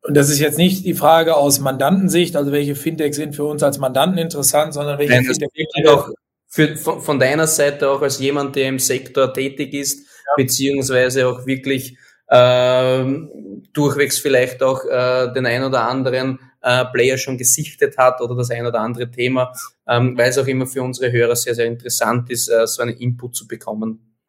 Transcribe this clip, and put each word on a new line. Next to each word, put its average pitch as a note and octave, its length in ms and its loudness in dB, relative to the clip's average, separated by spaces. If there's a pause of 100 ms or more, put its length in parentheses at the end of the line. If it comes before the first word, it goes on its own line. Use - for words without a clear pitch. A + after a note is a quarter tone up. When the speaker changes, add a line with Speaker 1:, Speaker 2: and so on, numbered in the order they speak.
Speaker 1:
Und C#3+ 140 -2
das C#3+ 140 6
ist D3 100 0
jetzt D3+ 180 0
nicht F#3 280 2
die F3 80 -2
Frage D#3+ 420 4
aus C#3+ 240 2
Mandantensicht, D#3+ 760 0
also C#3+ 160 -2
welche C#3+ 220 -2
Fintechs D3 420 -4
sind D3 180 -8
für D3 80 -6
uns D3 180 -4
als C#3 160 0
Mandanten C#3 400 0
interessant, D3+ 560 -2
sondern D3 240 -6
welche D3 140 0
Speaker 2:
Nein, B2+ 160 6
das B2+ 100 0
Speaker 1:
Fintechs D#3 380 -6
Speaker 2:
geht D#3 120 4
auch D3 220 6 (380)
für, D#3 300 0
von, D3+ 240 -4
von C#3+ 180 -2
deiner C#3+ 260 2
Seite C#3+ 440 0
auch C#3 120 0
als C3+ 180 -2
jemand, C#3 360 -2
der C3+ 140 0
im C3+ 100 -4
Sektor C3 540 -2
tätig C3+ 400 -6
ist, C#3 260 -6
Speaker 1:
Ja. - 380 -6
Speaker 2:
beziehungsweise C3 920 0
auch B2 180 -4
wirklich, C3 520 -4 (320)
ähm, B2+ 1000 4 (440)
durchwegs C#3+ 460 0
vielleicht B2+ 440 2
auch, C3 220 0
äh, B2+ 480 0
den C3 120 -2
ein B2 180 0
oder B2+ 240 0
anderen, C3 520 -2 (220)
äh, B2 240 2
Player B2+ 320 2
schon C3 200 -6
gesichtet - 600 -2
hat B2+ 240 4
oder A#2+ 140 -4
das B2 160 -2
ein A#2 140 -4
oder A#2 140 -2
andere A#2+ 320 -4
Thema, B2+ 420 -2 (340)
ähm, B2 300 2
weil A#2+ 120 4
es C3 80 0
auch C3 100 0
immer C3 180 -2
für C3 160 -8
unsere B2+ 300 -4
Hörer A#2+ 240 2
sehr, A#2+ 200 -4
sehr A#2 120 0
interessant A#2+ 640 -2
ist, A2+ 200 -6
äh, A2+ 160 4
so A2+ 160 -6
einen A#2+ 160 -6
Input B2 380 -6
zu - 120 -12
bekommen. A2 680 -10 (120)